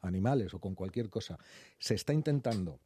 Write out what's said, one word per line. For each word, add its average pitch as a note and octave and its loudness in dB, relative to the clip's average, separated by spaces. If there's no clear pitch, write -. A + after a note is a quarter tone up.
animales F#2+ 2
o F#2 -8
con F#2+ -4
cualquier G2 -4
cosa. - -6
Se - 0
está A2 0
intentando A#2+ 2